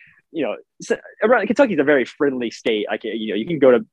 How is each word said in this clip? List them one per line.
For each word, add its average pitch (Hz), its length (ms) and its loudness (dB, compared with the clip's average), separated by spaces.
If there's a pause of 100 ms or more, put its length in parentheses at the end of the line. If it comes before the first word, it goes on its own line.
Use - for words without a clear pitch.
(320)
you 151 120 -4
know, 104 120 -4 (240)
s-, 196 200 -4 (240)
around, 220 240 0
Kentucky's 226 320 0
a 143 40 4
very 135 220 2
friendly 127 460 -4
state. 110 360 -4
Like, 107 160 -6
you 110 260 -6
know, 98 60 -4
you 110 120 -4
can 170 100 -4
go 131 140 6
to 117 220 4